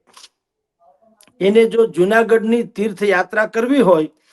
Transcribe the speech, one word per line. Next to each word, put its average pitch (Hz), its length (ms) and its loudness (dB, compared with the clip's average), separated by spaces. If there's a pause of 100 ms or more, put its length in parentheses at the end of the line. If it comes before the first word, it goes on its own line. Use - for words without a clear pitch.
(1400)
એને 214 240 4
જો 226 220 0
જૂનાગઢની 220 760 0
તીર્થયાત્રા 202 840 -4
કરવી 247 340 -2
હોય 165 300 2 (220)